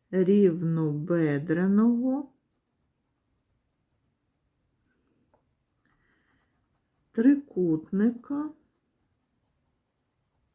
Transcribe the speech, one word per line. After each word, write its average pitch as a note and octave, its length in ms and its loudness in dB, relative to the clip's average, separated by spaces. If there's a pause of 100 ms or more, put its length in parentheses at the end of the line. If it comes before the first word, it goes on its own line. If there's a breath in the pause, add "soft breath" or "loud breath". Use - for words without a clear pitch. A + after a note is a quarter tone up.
(100)
рівнобедреного F3 2250 0 (4000)
трикутника A#3 1400 -2 (2000)